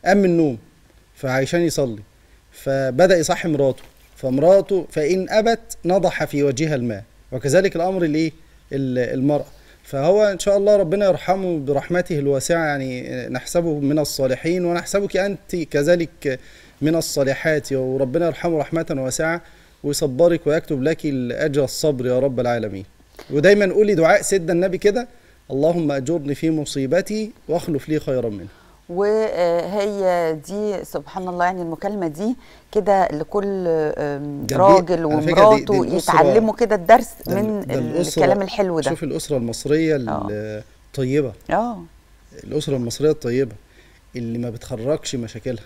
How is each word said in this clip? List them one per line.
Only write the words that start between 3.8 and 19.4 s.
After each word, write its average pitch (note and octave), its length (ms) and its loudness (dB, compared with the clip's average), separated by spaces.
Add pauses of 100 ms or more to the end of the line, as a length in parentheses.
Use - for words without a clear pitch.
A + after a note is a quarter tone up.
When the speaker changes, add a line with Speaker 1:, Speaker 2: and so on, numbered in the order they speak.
Speaker 1:
فمراته E3 760 4
فإن F3 400 0
أبت A3 540 0
نضح E3+ 400 0
في C#3+ 180 -2
وجهها C#3+ 320 0
الماء، A#2 280 -4 (300)
وكذلك D3 440 2
الأمر F#3 240 -2
لإيه؟ D#3 320 0 (400)
ال-، B2+ 460 -2
المرأة. C#3+ 260 0 (400)
فهو F3 400 2
إن G3 140 0
شاء G3+ 180 2
الله G3+ 200 4
ربنا G3 300 2
يرحمه F3+ 520 0
برحمته D3 600 -2
الواسعة، C#3 460 0
يعني C3 460 -4 (180)
نحسبه D3+ 500 -2
من C#3+ 200 0
الصالحين D3+ 680 -2
ونحسبك F3 520 -2
أنت F#3+ 400 -4
كذلك D3+ 840 0 (420)
من D#3 140 2
الصالحات، C#3+ 760 0
وربنا C3 540 0
يرحمه E3 320 -2
رحمة D#3+ 280 -2 (120)
واسعة D#3 420 -2 (440)